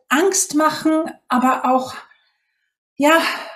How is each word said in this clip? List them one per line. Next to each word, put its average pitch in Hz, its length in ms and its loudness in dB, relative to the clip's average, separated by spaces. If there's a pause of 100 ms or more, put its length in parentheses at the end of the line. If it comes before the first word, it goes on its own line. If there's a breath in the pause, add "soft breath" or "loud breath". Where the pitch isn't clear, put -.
Angst 330 460 0
machen, 311 500 0 (240)
aber 254 380 0
auch, 254 280 0 (1000)
ja, 320 240 4 (360 loud breath)